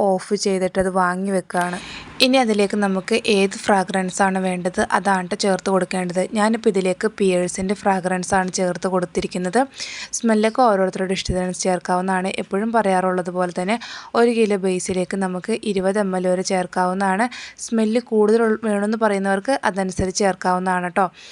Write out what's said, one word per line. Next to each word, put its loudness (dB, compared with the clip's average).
ഓഫ് 0
ചെയ്തിട്ട് 0
അത് 0
വാങ്ങി 0
വെക്കുകയാണ്. -2
ഇനി 4
അതിലേക്ക് 0
നമുക്ക് 0
ഏത് 2
ഫ്രാഗ്രൻസ് 0
ആണ് 0
വേണ്ടത്, -2
അതാണ് 0
ട്ടോ -2
ചേർത്ത് 0
കൊടുക്കേണ്ടത്. 0
ഞാനിപ്പോൾ 2
ഇതിലേക്ക് 0
പിയേഴ്സിൻ്റെ 0
ഫ്രാഗ്രൻസ് 0
ആണ് 0
ചേർത്ത് -2
കൊടുത്തിരിക്കുന്നത്. -2
സ്മെല്ലൊക്കെ 2
ഓരോരുത്തരുടെ 0
ഇഷ്ടത്തിനനുസരിച്ച് -4
ചേർക്കാവുന്നതാണ്. 0
എപ്പോഴും -2
പറയാറുള്ളത് 0
പോലെ -2
തന്നെ -2
ഒരു 6
കിലോ 2
ബേസിലേക്ക് -2
നമുക്ക് -4
ഇരുപത് 0
എം -2
എൽ -2
വരെ 0
ചേർക്കാവുന്നതാണ്. 0
സ്മെല്ല് 2
കൂടുതൽ 6
ഉൾ-, 2
വേണമെന്ന് 0
പറയുന്നവർക്ക് 0
അതനുസരിച്ച് -2
ചേർക്കാവുന്നതാണ് 0
ട്ടോ. 4